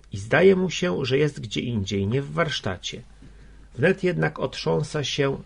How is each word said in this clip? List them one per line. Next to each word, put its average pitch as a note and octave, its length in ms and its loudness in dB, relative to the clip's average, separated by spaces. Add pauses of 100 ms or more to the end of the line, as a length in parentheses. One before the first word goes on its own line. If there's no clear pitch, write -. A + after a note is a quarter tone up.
(120)
i G2 60 -6
zdaje D3+ 380 6
mu F3+ 140 0
się, F3+ 340 -2
że C3 140 2
jest D3 220 0
gdzie A2 200 -6
indziej, G2+ 460 -2
nie C3 160 0
w C#3+ 100 -8
warsztacie. D3+ 720 -4 (720)
Wnet F3+ 300 2
jednak D#3+ 340 0
otrząsa D#3 640 -2
się C#3 420 0